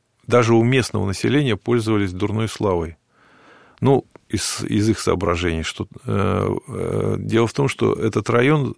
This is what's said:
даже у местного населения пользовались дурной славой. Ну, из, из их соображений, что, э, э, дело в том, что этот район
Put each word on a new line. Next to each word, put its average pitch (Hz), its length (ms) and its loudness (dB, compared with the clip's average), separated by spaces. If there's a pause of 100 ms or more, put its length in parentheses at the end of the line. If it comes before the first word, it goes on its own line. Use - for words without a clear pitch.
(260)
даже 117 300 4
у 113 80 6
местного 117 420 0
населения 117 500 0
пользовались 107 580 0
дурной 101 340 -2
славой. 87 500 -2 (840)
Ну, 131 260 4 (240)
из, - 340 -4
из 107 260 0
их 104 100 0
соображений, 85 640 0
что, - 240 -8 (180)
э, 98 520 0 (100)
э, 101 520 -4
дело 104 260 0
в 110 80 -4
том, 139 140 0
что 110 260 0
этот 107 380 -4
район 131 460 2